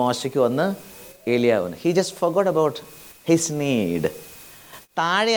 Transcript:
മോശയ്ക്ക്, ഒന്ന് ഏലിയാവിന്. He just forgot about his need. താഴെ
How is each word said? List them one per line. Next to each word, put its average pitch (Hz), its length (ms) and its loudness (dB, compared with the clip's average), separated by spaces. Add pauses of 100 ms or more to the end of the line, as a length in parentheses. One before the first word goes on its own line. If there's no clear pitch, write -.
മോശയ്ക്ക്, 123 480 0
ഒന്ന് 139 180 0 (680)
ഏലിയാവിന്. 113 480 2
He 170 160 0
just 185 220 0
forgot 175 320 0
about 156 240 0 (520)
his 165 160 4 (160)
need. 101 440 0 (960)
താഴെ 196 360 2